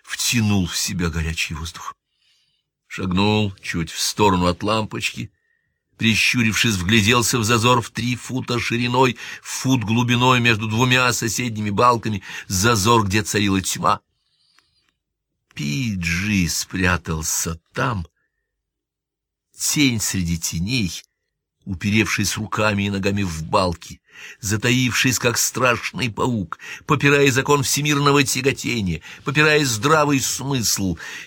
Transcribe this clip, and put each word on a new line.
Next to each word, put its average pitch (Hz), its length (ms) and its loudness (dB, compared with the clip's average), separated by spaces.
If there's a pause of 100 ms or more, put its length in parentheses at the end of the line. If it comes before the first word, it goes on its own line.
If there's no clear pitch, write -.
втянул 104 640 0
в - 100 -8
себя 87 340 -2
горячий 80 440 -4
воздух. - 400 -12 (920)
Шагнул 98 720 0
чуть 85 300 -6
в - 100 -10
сторону 95 460 2
от 87 160 0
лампочки, 107 680 -4 (680)
прищурившись, 110 800 2
вгляделся 113 640 2
в 113 60 0
зазор 120 380 4
в - 80 -12
три 120 260 -4
фута 120 420 -6
шириной, 123 580 0 (260)
в - 60 -16
фут 127 360 0
глубиной 120 560 4
между 113 260 2
двумя 123 460 2
соседними 110 580 -4
балками, 113 520 2 (260)
зазор, 107 580 4
где 104 160 2
царила 101 380 0
тьма. 92 400 -2 (1500)
Пиджи 101 920 -2
спрятался 82 1120 -2 (140)
там, 117 340 -4 (1500)
тень 131 440 0
среди 85 380 -2
теней — 95 640 -4 (640)
уперевшись 101 720 -2
руками 107 480 0
и 101 60 0
ногами 101 320 -2
в 82 200 -6
балки, 90 580 -2 (400)
затаившись, 123 800 0
как 120 180 0
страшный - 760 -2
паук, 107 480 -2 (280)
попирая 143 440 4
закон 135 320 2
всемирного 143 600 2
тяготения, 120 800 -2 (220)
попирая 151 400 4
здравый 143 560 2
смысл. 101 760 -2 (300)